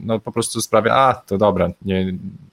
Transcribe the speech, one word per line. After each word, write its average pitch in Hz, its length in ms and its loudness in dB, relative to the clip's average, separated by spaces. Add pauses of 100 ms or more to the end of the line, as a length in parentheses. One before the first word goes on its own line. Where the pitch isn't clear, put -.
no, 110 180 -2
po 110 120 -10
prostu 117 280 -4
sprawia, 110 340 2
„A, 127 200 4
to - 240 -6
dobra, 92 320 2 (140)
nie, 95 300 -2 (380)